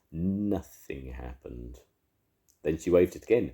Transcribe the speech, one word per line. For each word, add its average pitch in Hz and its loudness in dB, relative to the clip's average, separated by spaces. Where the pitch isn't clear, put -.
nothing 92 -4
happened. 60 -12
Then 80 0
she - -6
waved 87 6
it - -16
again, 110 2